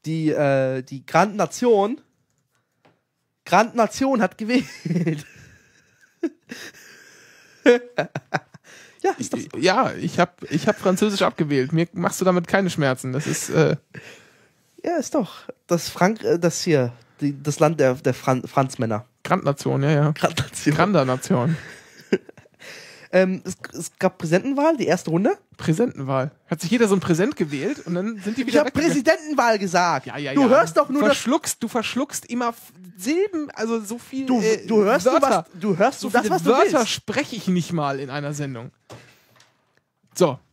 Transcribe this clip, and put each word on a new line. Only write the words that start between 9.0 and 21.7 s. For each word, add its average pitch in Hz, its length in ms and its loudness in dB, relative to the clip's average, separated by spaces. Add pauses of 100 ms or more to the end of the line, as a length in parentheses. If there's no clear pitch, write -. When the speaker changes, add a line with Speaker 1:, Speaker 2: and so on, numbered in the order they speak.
Speaker 1:
Ja, 381 140 2
ist - 160 -6
doch 220 60 -4
so. - 180 -10
Speaker 2:
Ja, 185 360 2
ich - 260 -6
hab, - 320 0
ich - 160 0
hab 214 100 0
Französisch 196 460 0
abgewählt. 143 500 0
Mir 165 200 2
machst 175 280 -4
du 185 40 0
damit 180 220 2
keine 196 220 2
Schmerzen. 131 440 -2
Das 147 120 -4
ist, - 240 -4
äh 156 260 2 (1080)
Speaker 1:
Ja, 339 140 -2
ist - 180 -6
doch. - 340 -4 (160)
Das 170 240 -2
Frank-, 214 340 0
äh, 139 140 2
das 170 240 0
hier, 127 320 2 (260)
die, 143 220 -4
das 147 180 -6
Land 156 200 4
der, 131 160 4
der 131 180 -2
Fran-, 131 320 0
Franzmänner. 113 600 -2 (180)
Speaker 2:
Grande - 220 0
Nation, 135 360 -2
ja, 143 100 2
ja. 147 200 2
Speaker 1:
Grande - 320 -2
Nation. - 320 -2
Speaker 2:
Grande 165 300 2
Nation. 131 560 0
Speaker 1:
<laughs> - 60 -18 (1500)